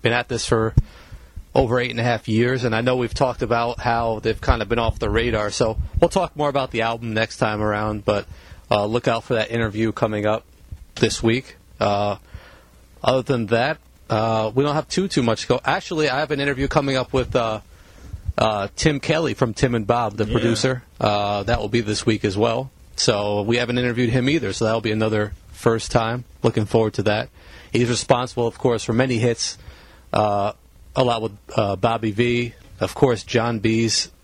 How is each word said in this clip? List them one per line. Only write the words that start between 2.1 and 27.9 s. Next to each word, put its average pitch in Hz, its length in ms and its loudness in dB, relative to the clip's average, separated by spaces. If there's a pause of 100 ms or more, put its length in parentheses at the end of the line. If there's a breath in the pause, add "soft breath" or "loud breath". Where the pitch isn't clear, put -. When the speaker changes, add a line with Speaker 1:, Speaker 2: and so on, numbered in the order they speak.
Speaker 1:
years, 120 360 2
and 113 100 0
I 110 60 0
know 127 160 2
we've 120 180 -2
talked 127 280 0
about 117 360 0
how 117 400 0
they've 110 220 -2
kind 120 220 0
of 101 60 -6
been 117 120 0
off 113 180 0
the 110 100 -2
radar, 107 420 0
so 110 280 0 (220 loud breath)
we'll 170 100 4
talk 175 260 -2
more 147 120 0
about 131 240 -2
the 113 100 -2
album 117 320 -4
next 110 220 -2
time 107 260 0
around, 107 420 -2
but, 101 220 0 (440 loud breath)
uh, 104 160 4
look 113 200 -2
out 113 180 0
for 127 100 -2
that 110 160 0
interview 110 420 -2
coming 107 340 -2
up 110 180 0 (520)
this - 260 0
week. 113 340 0 (220)
Uh, 101 380 0 (840 loud breath)
other 131 200 2
than 117 240 0
that, 120 320 0 (320)
uh, 110 440 0
we 139 100 2
don't 147 100 0
have 151 140 -2
too, 190 200 -2
too - 140 0
much 113 200 0
to - 60 -12
go. 123 160 2
Actually, 160 440 -2
I 131 120 0
have 147 100 -4
an 139 100 -2
interview 139 280 0
coming 139 280 2
up 127 160 -2
with, 123 240 0
uh, 113 240 0 (800 loud breath)
uh, 104 380 0
Tim 147 220 0
Kelly 156 360 -2
from 117 200 0
Tim 123 200 0
and 110 120 -2
Bob, 113 300 0
the 110 80 0
Speaker 2:
Yeah. 107 80 -4
Speaker 1:
producer. 120 500 0 (160)
Uh, 104 460 0
that 117 160 0
will 107 80 -4
be 117 140 0
this 104 240 -2
week 110 180 2
as 98 120 0
well. 117 340 0 (260)
So 104 460 2
we 117 160 2
haven't 120 200 0
interviewed 123 320 0
him 123 180 2
either, 131 240 0
so 117 120 -2
that'll 113 160 2
be 107 120 -2
another 110 400 0 (200)
first - 380 0
time. 120 340 0 (180)
Looking 113 220 2
forward 110 300 2
to 104 100 -2
that. 107 240 0 (440 loud breath)
He's 120 160 2
responsible, 123 580 0